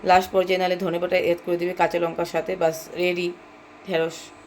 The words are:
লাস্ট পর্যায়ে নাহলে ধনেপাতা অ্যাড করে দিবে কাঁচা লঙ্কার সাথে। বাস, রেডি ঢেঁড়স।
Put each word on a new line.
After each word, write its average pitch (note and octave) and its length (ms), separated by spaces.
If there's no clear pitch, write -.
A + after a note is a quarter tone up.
লাস্ট F#3 260
পর্যায়ে F#3 280
নাহলে F3+ 180
ধনেপাতা F3+ 400
অ্যাড E3+ 300
করে F3 100
দিবে F3 160
কাঁচা F3 260
লঙ্কার E3 280
সাথে। F3 300
বাস, D#3+ 400
রেডি F3 360
ঢেঁড়স। E3 480